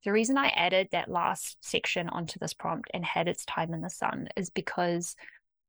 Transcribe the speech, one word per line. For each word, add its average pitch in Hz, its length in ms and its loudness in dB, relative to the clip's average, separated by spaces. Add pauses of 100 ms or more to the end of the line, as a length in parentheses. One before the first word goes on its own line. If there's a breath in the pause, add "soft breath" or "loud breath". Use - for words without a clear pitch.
The 202 80 0
reason 226 260 4
I 277 120 4
added 185 420 4
that 170 180 0
last 180 520 0
section - 480 0
onto 175 300 -4
this 170 140 -4
prompt, - 400 -4
"and 175 100 -2
had 165 240 0
its - 180 -2
time 165 280 -2
in 160 80 -4
the 180 80 -6
sun," - 460 -4
is 185 140 -4
because 175 680 0 (540 loud breath)